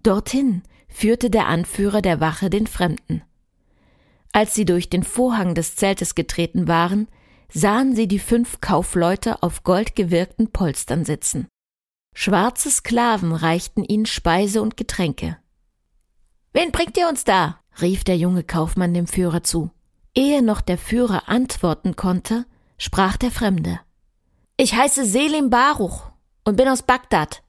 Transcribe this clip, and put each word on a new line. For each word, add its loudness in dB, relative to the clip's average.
Dorthin 0
führte 0
der 2
Anführer 0
der 0
Wache -2
den 0
Fremden. -4
Als 2
sie 2
durch 0
den 0
Vorhang 0
des -4
Zeltes -2
getreten -2
waren, 0
sahen 2
sie 2
die 0
fünf 0
Kaufleute 0
auf -4
goldgewirkten 0
Polstern -2
sitzen. -4
Schwarze 0
Sklaven 0
reichten -2
ihnen 0
Speise 0
und -4
Getränke. -4
„Wen 0
bringt -2
ihr 2
uns -4
da?“, 2
rief 0
der 2
junge 2
Kaufmann 0
dem 0
Führer -2
zu. -2
Ehe 4
noch 2
der 0
Führer -2
antworten -2
konnte, -2
sprach -2
der -2
Fremde. -2
„Ich 2
heiße 2
Selim 2
Baruch 0
und 0
bin 4
aus 0
Bagdad. 0